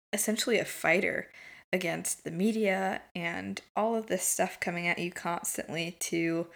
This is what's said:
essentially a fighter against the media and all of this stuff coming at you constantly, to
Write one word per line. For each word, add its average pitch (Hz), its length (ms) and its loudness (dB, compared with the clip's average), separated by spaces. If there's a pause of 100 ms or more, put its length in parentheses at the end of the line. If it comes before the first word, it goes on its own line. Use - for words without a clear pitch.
(120)
essentially 214 460 2
a 143 60 2
fighter - 640 2 (420)
against 175 520 -2
the 160 60 -6
media 190 720 0 (120)
and 185 460 -4 (160)
all 220 180 2
of 226 120 -2
this 185 160 0
stuff - 360 0
coming 175 300 -2
at 175 100 2
you 175 120 -2
constantly, 170 920 -4
to 165 560 0